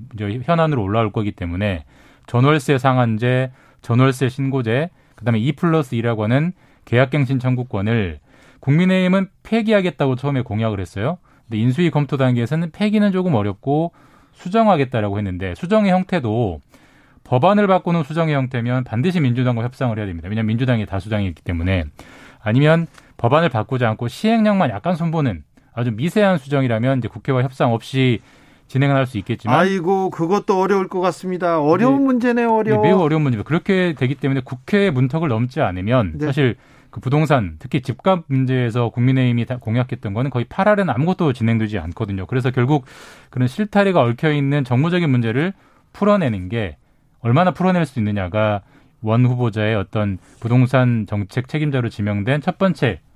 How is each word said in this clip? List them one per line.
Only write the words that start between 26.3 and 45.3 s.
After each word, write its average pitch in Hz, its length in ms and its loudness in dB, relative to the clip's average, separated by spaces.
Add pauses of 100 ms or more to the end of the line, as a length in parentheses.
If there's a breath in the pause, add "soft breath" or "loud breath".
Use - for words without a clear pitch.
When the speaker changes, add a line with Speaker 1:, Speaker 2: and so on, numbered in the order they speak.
Speaker 1:
수정이라면 131 600 0
이제 107 100 -4
국회와 127 340 -2
협상 127 300 0
없이 123 480 0 (480 soft breath)
진행을 139 260 0
할 135 120 0
수 117 120 -8
있겠지만 113 400 -2
Speaker 2:
아이고, 190 520 0
그것도 190 500 0
어려울 190 280 0
것 185 120 -6
같습니다. 180 600 -2
어려운 190 380 4
Speaker 1:
네. 277 60 2
Speaker 2:
문제네요, 240 500 2
어려워. 214 280 2
Speaker 1:
네, 208 60 6
매우 190 120 4
어려운 156 220 2
문제입니다. 120 240 -2
그렇게 180 480 0
되기 131 200 -2
때문에 135 300 -2
국회 196 460 0
문턱을 135 380 0
넘지 123 320 -2
않으면 101 580 0
Speaker 2:
네. 151 80 -4
Speaker 1:
사실 139 280 0 (360 soft breath)
그 113 100 -14
부동산, 131 580 0
특히 139 240 -4
집값 180 460 -2
문제에서 127 640 0
국민의힘이 123 560 2
다 127 120 -6
공약했던 117 560 -4
거는 131 160 -2
거의 120 180 -4
팔 196 200 -2
알은 202 200 2
아무것도 151 440 0
진행되지 110 480 0
않거든요. 95 460 -6
그래서 127 260 -2
결국 127 320 2 (460 loud breath)
그런 127 180 0
실타래가 196 540 2
얽혀있는 143 640 0
정무적인 160 460 0
문제를 123 420 0 (400 soft breath)